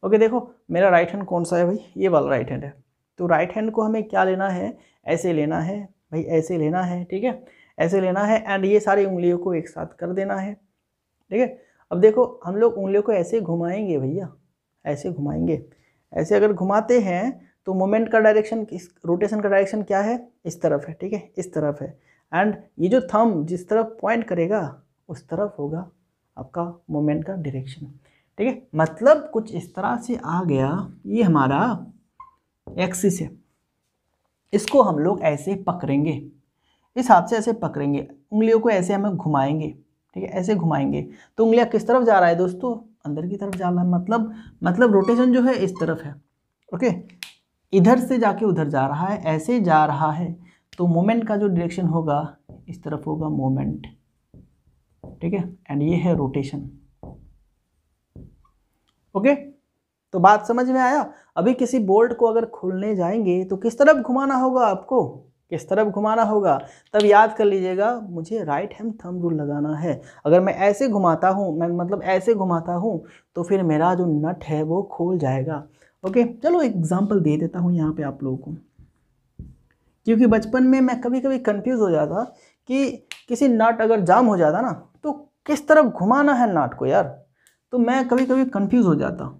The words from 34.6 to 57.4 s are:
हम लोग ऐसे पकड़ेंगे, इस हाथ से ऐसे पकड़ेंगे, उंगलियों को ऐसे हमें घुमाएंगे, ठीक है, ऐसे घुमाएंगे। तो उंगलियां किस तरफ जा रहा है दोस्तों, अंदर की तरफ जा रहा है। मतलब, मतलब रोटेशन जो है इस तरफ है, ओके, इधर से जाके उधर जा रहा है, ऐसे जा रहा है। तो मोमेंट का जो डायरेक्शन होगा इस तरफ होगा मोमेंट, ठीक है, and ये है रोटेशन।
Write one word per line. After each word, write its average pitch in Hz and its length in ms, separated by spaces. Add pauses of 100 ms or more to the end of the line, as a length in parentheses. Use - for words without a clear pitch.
हम 175 180
लोग 185 240
ऐसे 160 400
पकड़ेंगे, 151 580 (760)
इस 247 160
हाथ 196 160
से 233 100
ऐसे 220 180
पकड़ेंगे, 143 520 (240)
उंगलियों 220 280
को 226 100
ऐसे 190 240
हमें 196 220
घुमाएंगे, 151 520 (480)
ठीक 185 80
है, 190 80
ऐसे 190 240
घुमाएंगे। 143 520 (300)
तो 226 80
उंगलियां 226 220
किस 220 200
तरफ 247 160
जा 220 160
रहा 180 100
है 170 60
दोस्तों, 180 400 (300)
अंदर 151 220
की 202 100
तरफ 196 180
जा 185 140
रहा 180 120
है। 180 80
मतलब, 196 440 (300)
मतलब 202 300
रोटेशन 240 400
जो 254 80
है 247 140
इस 190 180
तरफ 160 300
है, 143 120 (540)
ओके, 185 240 (800)
इधर 202 260
से 247 180
जाके 220 280
उधर 165 240
जा 135 180
रहा 151 200
है, 196 180
ऐसे 160 360
जा 160 240
रहा 151 260
है। 170 200 (420)
तो 175 140
मोमेंट 208 400
का 214 100
जो 208 100
डायरेक्शन 175 400
होगा 156 500 (300)
इस - 160
तरफ 147 240
होगा 156 220
मोमेंट, 139 580 (1160)
ठीक 165 300
है, 190 100 (280)
and 143 100
ये 160 140
है 175 200
रोटेशन। 139 540 (2500)